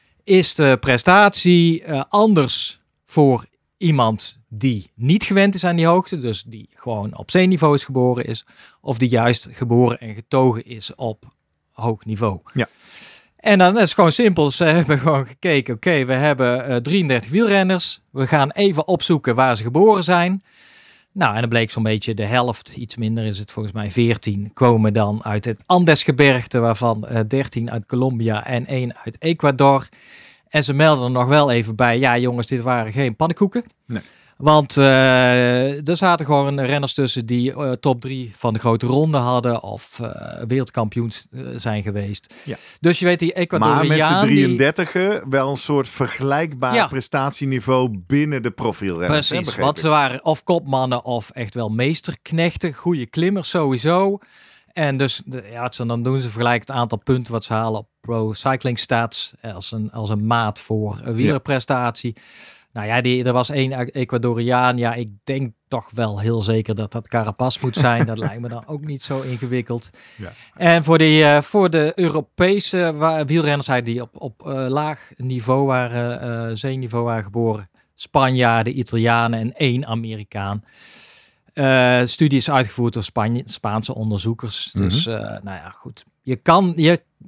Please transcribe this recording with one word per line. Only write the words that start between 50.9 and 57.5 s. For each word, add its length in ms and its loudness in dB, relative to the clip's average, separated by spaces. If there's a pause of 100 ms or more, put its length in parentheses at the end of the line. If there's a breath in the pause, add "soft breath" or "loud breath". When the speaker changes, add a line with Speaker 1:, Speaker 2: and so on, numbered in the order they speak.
Speaker 1:
of 240 -6
echt 260 -10
wel 140 -4
meesterknechten, 1040 -4
goede 320 -4
klimmers 440 -2
sowieso. 680 0 (560 soft breath)
En 240 -2
dus, 280 -2
de, 260 -12
ja, 100 -14
wat 140 -6
ze 100 -6
dan 180 -4
doen, 180 -2
ze 80 -6
vergelijken 380 0
het 100 -12
aantal 200 -2
punten 360 -2
wat 120 -6
ze 80 -6